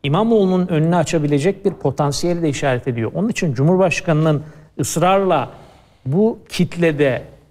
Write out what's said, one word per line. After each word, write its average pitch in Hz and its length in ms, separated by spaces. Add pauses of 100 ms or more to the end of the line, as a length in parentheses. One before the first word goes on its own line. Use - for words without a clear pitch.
İmamoğlu'nun 185 640
önünü 165 280
açabilecek 156 680
bir 185 60
potansiyeli 156 680
de 160 80
işaret 131 380
ediyor. 113 280
Onun 208 140
için 165 240
Cumhurbaşkanı'nın 156 880 (360)
ısrarla 175 680 (560)
bu 202 340 (100)
kitlede 151 720 (300)